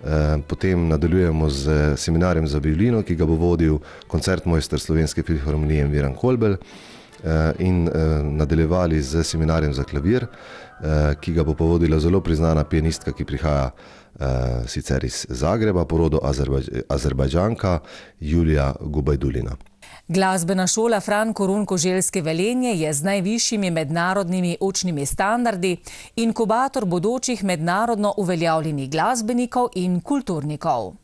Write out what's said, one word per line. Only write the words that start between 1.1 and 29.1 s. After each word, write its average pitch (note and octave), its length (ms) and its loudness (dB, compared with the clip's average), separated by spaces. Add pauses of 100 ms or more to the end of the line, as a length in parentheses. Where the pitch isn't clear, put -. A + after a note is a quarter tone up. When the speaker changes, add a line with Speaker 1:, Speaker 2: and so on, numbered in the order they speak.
Speaker 1:
z D2 460 2
seminarjem E2 500 2
za D2 120 0
violino, F#2+ 440 2
ki F2+ 140 -2
ga E2 80 2
bo D#2+ 160 2
vodil E2 380 4 (300)
koncertmojster E2 720 0
Slovenske D#2+ 420 0
filharmonije D2+ 640 0
Miran C#2+ 260 0
Kolbel, A2 420 2
eh, - 1000 -2
in, F2 300 2
eh, D#2 340 2
nadaljevali D#2 800 2
z D#2 220 0
seminarjem D#2+ 480 0
za C2+ 120 -2
klavir, G2+ 420 0
eh, - 960 -2
ki - 120 -4
ga D#2+ 120 2
bo D2+ 100 0
pa E2 100 0
vodila E2 360 4
zelo E2+ 200 4
priznana D#2+ 440 2
pianistka, D#2+ 480 -2
ki - 120 -6
prihaja, C#2+ 460 0 (500)
eh, B1 480 -2
sicer C2+ 360 -4
iz - 240 -6
Zagreba, G2+ 560 0
po E2 120 -2
rodu D#2 260 2
Azerbajdž-, C2+ 680 -2
Azerbajdžanka C#2+ 920 0 (400)
Julija D#2 600 2
Gubajdulina. C2+ 760 -2 (520)
Speaker 2:
Glasbena F#3 580 0
šola A3 340 0
Fran G#3+ 320 0
Korun G3 340 0
Koželjski F#3 540 0
Velenje G#3+ 540 0
je D#3 180 -2
z C#3+ 100 -2
najvišjimi G3+ 680 0
mednarodnimi E3+ 880 -2
učnimi F3+ 460 -2
standardi G3 680 0 (400)
inkubator A#3 680 0
bodočih G3+ 600 -2
mednarodno G3 720 0
uveljavljenih D#3+ 720 0
glasbenikov A#3+ 840 0